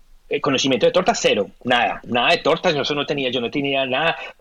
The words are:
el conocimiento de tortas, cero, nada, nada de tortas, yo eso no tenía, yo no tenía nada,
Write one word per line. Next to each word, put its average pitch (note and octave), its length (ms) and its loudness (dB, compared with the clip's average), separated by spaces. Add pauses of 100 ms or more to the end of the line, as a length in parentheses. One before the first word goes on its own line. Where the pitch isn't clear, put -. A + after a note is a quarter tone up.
(280)
el C#3+ 120 -2
conocimiento C3+ 460 2
de E3 60 4
tortas, F#3 300 2
cero, G#2+ 260 2 (160)
nada, A#2 440 0
nada A#2+ 220 0
de F3 80 2
tortas, E3 360 0
yo C#3 80 -2
eso D3 140 -2
no C#3+ 100 -4
tenía, C#3 240 -2
yo B2 100 -2
no A#2 100 -2
tenía C#3 360 -2
nada, B2+ 300 0 (240)